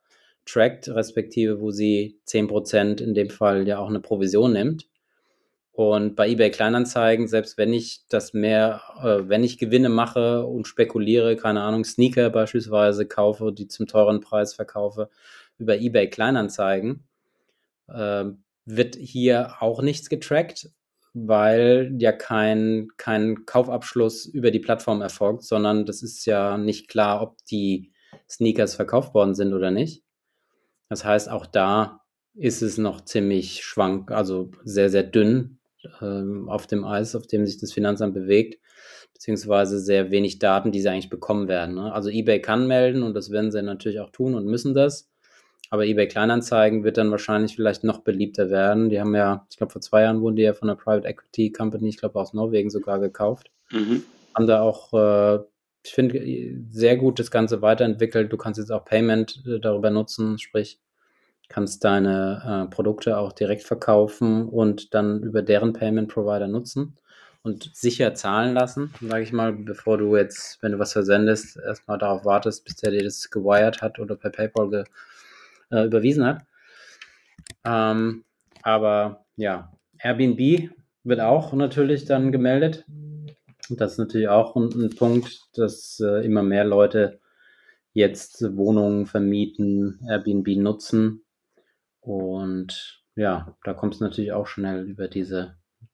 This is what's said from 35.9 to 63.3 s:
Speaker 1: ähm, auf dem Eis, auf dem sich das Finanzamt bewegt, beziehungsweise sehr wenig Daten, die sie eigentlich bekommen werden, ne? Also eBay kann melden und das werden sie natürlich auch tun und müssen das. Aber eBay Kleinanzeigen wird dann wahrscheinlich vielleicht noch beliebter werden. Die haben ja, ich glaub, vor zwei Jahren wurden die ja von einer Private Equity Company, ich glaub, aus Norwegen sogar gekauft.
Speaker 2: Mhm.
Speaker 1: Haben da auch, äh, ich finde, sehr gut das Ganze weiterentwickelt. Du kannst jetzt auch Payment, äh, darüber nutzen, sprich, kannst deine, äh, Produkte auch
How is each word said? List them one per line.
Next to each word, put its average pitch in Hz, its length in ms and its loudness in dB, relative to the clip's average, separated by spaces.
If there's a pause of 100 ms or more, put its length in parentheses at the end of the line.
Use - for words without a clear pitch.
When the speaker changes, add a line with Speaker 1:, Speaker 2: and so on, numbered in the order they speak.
Speaker 1:
ähm, 101 480 -6
auf 104 180 -6
dem 101 180 -2
Eis, 104 300 -4
auf 117 100 -10
dem 104 200 0
sich 98 120 -4
das - 160 -10
Finanzamt 104 400 -2
bewegt, 98 460 0 (540)
beziehungsweise 101 640 0
sehr 98 320 0
wenig 101 260 0
Daten, 101 340 2
die 98 100 -2
sie 101 80 0
eigentlich 92 200 -4
bekommen 104 380 -4
werden, 90 280 -2
ne? 101 160 -8
Also 101 180 -4
eBay 107 320 2
kann 120 260 0
melden 127 340 2
und 113 140 -2
das 101 160 -8
werden 107 200 -2
sie 104 120 -4
natürlich 101 360 -6
auch 101 120 -14
tun 127 240 -2
und 104 100 -4
müssen 120 300 -2
das. 139 340 2 (600)
Aber 107 160 0
eBay 104 220 2
Kleinanzeigen 110 800 2
wird 110 120 0
dann 107 140 2
wahrscheinlich 107 440 -2
vielleicht 107 280 0
noch 110 160 0
beliebter 101 500 -2
werden. 101 400 2
Die 104 120 0
haben 104 140 0
ja, 101 340 0
ich - 80 -20
glaub, - 160 -6
vor - 80 -14
zwei 107 220 4
Jahren 110 180 2
wurden 110 160 0
die 110 60 4
ja 107 100 4
von 104 160 -4
einer 101 80 -2
Private 107 300 0
Equity - 440 -4
Company, 110 380 -4
ich 107 80 -8
glaub, - 180 -6
aus 98 160 -4
Norwegen 107 380 0
sogar 101 300 -4
gekauft. 104 520 -4 (200)
Speaker 2:
Mhm. 110 320 -2 (300)
Speaker 1:
Haben 113 140 0
da 110 140 4
auch, 110 320 -2
äh, 104 500 4 (400)
ich - 100 -16
finde, 131 280 0 (480)
sehr 113 260 4
gut 131 240 2
das 117 120 -6
Ganze 110 300 2
weiterentwickelt. 110 680 2
Du 110 60 -4
kannst 107 220 -8
jetzt 107 120 -8
auch 110 140 -6
Payment, 110 600 0
äh, 117 140 -4
darüber 107 300 0
nutzen, 107 500 -2
sprich, - 400 -6 (680)
kannst 101 340 -4
deine, 98 840 0
äh, 90 60 -18
Produkte 104 440 -2
auch 101 160 -6